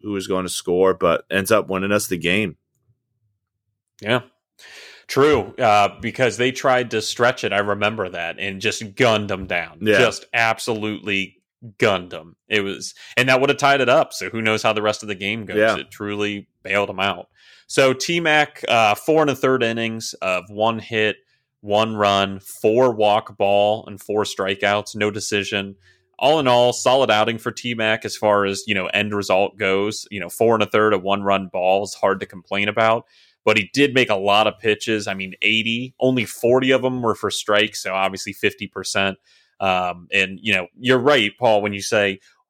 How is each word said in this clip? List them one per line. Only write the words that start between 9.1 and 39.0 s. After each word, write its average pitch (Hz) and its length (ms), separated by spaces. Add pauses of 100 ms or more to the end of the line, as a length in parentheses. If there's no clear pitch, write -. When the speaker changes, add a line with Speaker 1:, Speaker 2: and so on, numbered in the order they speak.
Speaker 2:
'em 95 140
down. 82 360
Speaker 1:
Yeah. 104 160
Speaker 2:
Just 110 360
absolutely 107 1080 (380)
gunned 92 340
'em. 82 240 (100)
It 107 140
was, 98 340 (220)
and 123 100
that 131 140
would 139 80
have - 100
tied 139 220
it 120 80
up. 147 240
So - 160
who 113 120
knows 110 220
how 113 100
the 104 80
rest 107 220
of 107 60
the 101 60
game 101 300
goes? 101 120
Speaker 1:
Yeah. 107 200
Speaker 2:
It 69 140
truly 104 560 (160)
bailed 98 260
'em 95 120
out. 92 260 (400)
So 135 260
T-Mac, 151 760
uh, 110 280
four 156 260
and 147 80
a 131 60
third 131 280
innings 113 580
of 90 280
one 110 300
hit, 107 380 (420)
one 107 360
run, 98 440
four 117 540
walk 107 440
ball, 101 500
and 98 140
four 104 220
strikeouts, 101 720
no 104 160
decision. 98 640 (440)
All 151 200
in 135 80
all, 123 240
solid 127 400
outing 110 260
for 120 140
T-Mac 113 540
as 104 100
far 101 300
as, 98 200
you 107 100
know, 92 120
end 104 260
result 98 440
goes. 101 520
You 101 120
know, 85 80
four 113 240
and 107 100
a 101 40
third, 107 260
a 98 40
one 98 260
run 98 240
ball 92 360
is 101 120
hard 98 260
to 101 40
complain 101 440
about. 113 360 (380)
But 110 140
he 101 160
did 135 220
make 117 160
a 104 40
lot 101 300
of 101 140
pitches. 107 480
I 98 80
mean, 95 260
eighty, 113 580
only 127 260
forty 127 440
of 131 140
them 127 180
were 110 140
for 101 160
strikes, 107 500
so 98 140
obviously 95 380
fifty 101 340
percent. 98 500 (420)